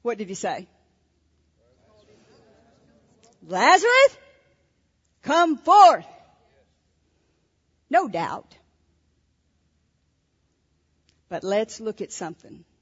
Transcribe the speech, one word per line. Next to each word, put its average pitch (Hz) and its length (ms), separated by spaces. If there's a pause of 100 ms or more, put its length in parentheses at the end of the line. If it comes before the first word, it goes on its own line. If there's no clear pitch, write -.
What 226 160
did 196 140
he 196 40
say? 160 320 (2750)
"Lazarus, 359 760 (1040)
come 320 380
forth." 339 480 (1800)
No 330 180
doubt. - 480 (2750)
But 175 160
let's 208 360
look 214 200
at - 120
something. 151 520 (160)